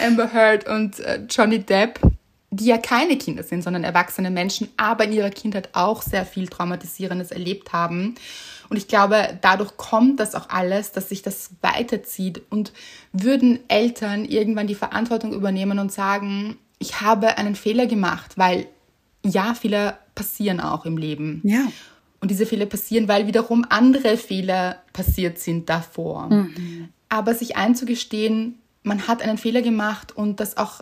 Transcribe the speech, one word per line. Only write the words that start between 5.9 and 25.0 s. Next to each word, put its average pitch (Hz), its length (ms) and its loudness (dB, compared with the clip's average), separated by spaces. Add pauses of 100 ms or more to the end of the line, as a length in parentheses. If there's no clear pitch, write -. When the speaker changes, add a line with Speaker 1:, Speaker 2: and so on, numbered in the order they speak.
Speaker 1:
sehr 190 240 -2
viel 185 220 -6
Traumatisierendes 175 840 -6
erlebt 180 420 -8
haben. 175 420 -2 (560)
Und - 60 -2
ich 196 120 -6
glaube, 202 520 4
dadurch 196 360 2
kommt 254 440 4
das 214 140 -2
auch - 160 -10
alles, 190 420 -2
dass 190 160 -6
sich 196 140 -8
das - 280 -8 (120)
weiterzieht. 190 880 -4
Und 208 220 -2 (400)
würden 247 560 4
Eltern 214 560 0
irgendwann 214 420 0
die 208 80 -4
Verantwortung 220 580 -4
übernehmen 196 460 -2
und 196 140 -2
sagen, 202 640 -4 (200)
„Ich - 220 -8
habe 220 380 4
einen 208 160 0
Fehler 226 320 0
gemacht“, 196 500 -2
weil 180 300 2 (580)
ja, 202 300 0
Fehler 208 440 -2 (160)
passieren 196 460 -2
auch 156 260 -4
im 165 100 -2
Leben. 156 480 -6
Speaker 2:
Ja. 226 220 2 (540)
Speaker 1:
Und 196 100 -2
diese 202 160 0
Fehler 202 200 -2
passieren, 214 420 -2
weil 208 180 4
wiederum 233 420 2
andere 247 480 6
Fehler 185 680 -2 (100)
passiert 180 460 -2